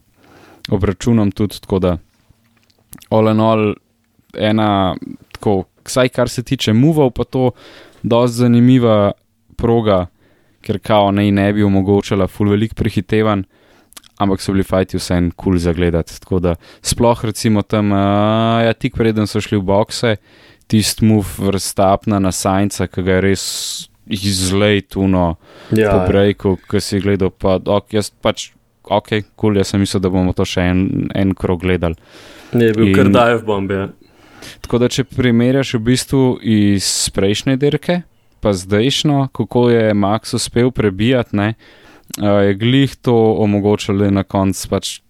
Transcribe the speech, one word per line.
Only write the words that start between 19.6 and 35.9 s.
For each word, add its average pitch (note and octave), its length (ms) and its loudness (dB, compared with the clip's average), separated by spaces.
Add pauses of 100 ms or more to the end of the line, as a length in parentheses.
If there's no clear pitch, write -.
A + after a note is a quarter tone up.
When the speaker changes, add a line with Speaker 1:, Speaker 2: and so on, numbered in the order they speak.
Speaker 1:
bokse, G#2 520 0 (480)
tisti - 400 0
move G#2+ 220 4 (140)
Verstappna G2 800 0
na F#2+ 120 0
Sainza, F#2+ 560 -2
ki - 160 -6
ga F#2+ 100 0
je F#2 100 2
res G2 220 0 (600)
izlejtuno F#2+ 1300 0 (340)
Speaker 2:
Ja, A2 220 2
Speaker 1:
po G2 60 2
Speaker 2:
ja. F#2 80 0
Speaker 1:
breaku, G2 560 2
ki G#2 200 -4
si G2+ 200 -4
gledal, F#2+ 300 0
pa, F#2+ 260 -2
ok, G2 360 -4
jaz G#2+ 200 -2
pač, - 380 -6 (340)
ok, - 240 -2 (240)
kul, G#2+ 240 0
jaz G2 140 0
sem G2+ 100 0
mislil, G2 220 -2
da F#2 80 0
bomo F#2 220 0
to G2 120 -2
še F#2 200 -2
en, F2+ 160 0 (300)
en F#2+ 220 0
krog F2+ 280 -4
gledali. F2 340 -2 (540)
Speaker 2:
Ne, A#2 160 2
je A2 100 2
bil G#2 160 2
kar G2 160 4
Speaker 1:
In G2 80 4
Speaker 2:
dive A#2+ 280 2
bomb, G2 280 -4
ja. G2 180 -4 (720)
Speaker 1:
Tako - 200 -2
da, A#2+ 100 2
če - 160 -2
primerjaš B2+ 720 0
v A2 80 -4
bistvu B2+ 400 0 (180)